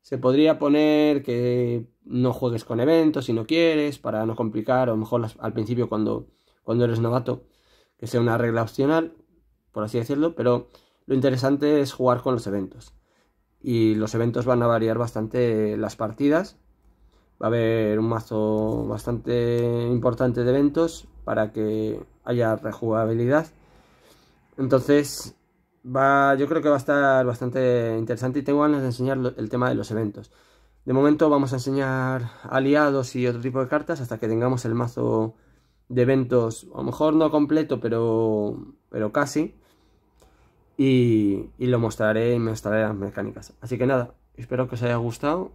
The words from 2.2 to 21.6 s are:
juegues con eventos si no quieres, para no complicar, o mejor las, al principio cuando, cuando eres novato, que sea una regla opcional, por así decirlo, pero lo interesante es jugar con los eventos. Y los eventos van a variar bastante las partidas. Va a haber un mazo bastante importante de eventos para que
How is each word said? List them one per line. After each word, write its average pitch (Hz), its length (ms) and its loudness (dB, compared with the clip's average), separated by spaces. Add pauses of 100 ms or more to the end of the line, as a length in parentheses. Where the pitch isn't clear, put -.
juegues 117 320 -2
con 113 160 -2
eventos 156 460 2
si 120 80 0
no 113 120 -2
quieres, 156 520 0
para 110 260 -4
no 113 100 -2
complicar, 120 540 0
o 113 80 0
mejor 110 240 -2
las, 110 200 -6
al 110 120 -6
principio 113 380 -2
cuando, 110 380 -2 (340)
cuando 120 240 2
eres 117 140 0
novato, 120 440 -2 (540)
que - 80 -12
sea 120 140 0
una 117 180 2
regla 117 240 0
opcional, 156 520 0 (580)
por 107 120 -4
así 110 140 -4
decirlo, 143 360 -2
pero 120 340 0 (360)
lo 135 100 -2
interesante 139 680 2
es 131 100 -4
jugar 123 300 0
con 131 100 -2
los 117 140 -4
eventos. 98 480 -8 (680)
Y 113 360 2
los 107 180 -2
eventos 117 320 0
van 123 160 2
a 120 40 4
variar 113 300 2
bastante 110 800 -2
las 104 200 -6
partidas. 143 600 -2 (840)
Va - 40 -2
a - 20 0
haber 113 500 2
un 110 100 0
mazo 110 800 -2
bastante 120 1000 -2
importante 120 580 0
de 123 60 2
eventos 147 580 0 (160)
para 110 280 -2
que 107 500 -4 (220)